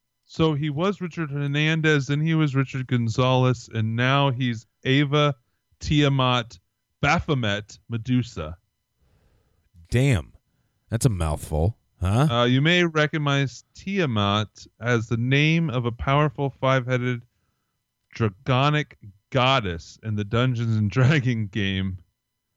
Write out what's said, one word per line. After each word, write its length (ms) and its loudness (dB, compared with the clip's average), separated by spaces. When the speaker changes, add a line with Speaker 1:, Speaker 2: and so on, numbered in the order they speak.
Speaker 1:
so 280 0
he 160 -2
was 320 -2
Richard 280 -6
Hernandez, 760 0
then 140 0
he 140 0
was 200 2
Richard 320 -2
Gonzalez, 840 2
and 220 -2
now 360 2
he's 340 -4
Ava 520 2
Tiamat 760 2
Baphomet 760 0
Medusa. 680 -4
Speaker 2:
Damn. 420 2
That's 160 -4
a 40 -4
mouthful, 680 -4
huh? 320 0
Speaker 1:
Uh, 120 0
you 160 2
may 240 2
recognize 800 -2
Tiamat 720 -2
as 280 -2
the 100 -2
name 520 2
of 160 -4
a 60 -2
powerful 580 0
five-headed 600 0
draconic 840 0
goddess 720 0
in 120 -4
the 80 -2
Dungeons 540 0
and 140 2
<laughs> 0 -
Dragon 560 2
game. 500 -2